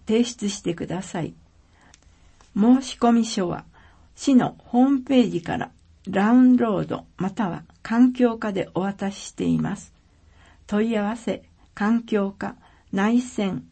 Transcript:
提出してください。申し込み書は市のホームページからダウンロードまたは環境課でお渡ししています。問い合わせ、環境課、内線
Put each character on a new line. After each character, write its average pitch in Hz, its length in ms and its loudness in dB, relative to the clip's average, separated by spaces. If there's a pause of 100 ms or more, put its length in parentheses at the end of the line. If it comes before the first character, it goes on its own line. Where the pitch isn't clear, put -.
提 226 160 2
出 - 240 -6
し - 140 -6
て 170 120 -4
く - 140 -8
だ 180 140 -6
さ 185 200 -8
い。 - 120 -8 (1200)
申 247 260 4
し - 160 -14
込 233 140 4
み 233 140 2
書 185 240 -4
は - 160 -10 (500)
市 277 200 0
の 214 240 2
ホ 247 260 2
ー 277 40 2
ム 277 120 2
ペ 254 220 4
ー 180 80 0
ジ 170 100 -4
か - 160 -6
ら - 140 -8 (360)
ダ 196 240 0
ウ 254 100 6
ン 254 140 6
ロ 226 240 0
ー 156 60 -2
ド - 200 -8 (120)
ま 190 140 -4
た 196 180 -4
は - 140 -10 (200)
環 247 300 4
境 240 240 0
課 220 160 -6
で 190 200 -4
お - 80 -2
渡 196 300 -4
し - 40 -18
し - 160 -16
て - 120 -8
い 165 160 0
ま 160 160 -4
す。 - 180 -18 (760)
問 214 220 -2
い 226 80 -2
合 208 60 -2
わ 214 120 -4
せ、 - 280 -8 (300)
環 233 300 0
境 202 280 -2
課、 196 240 -12 (360)
内 214 300 2
線 202 500 -6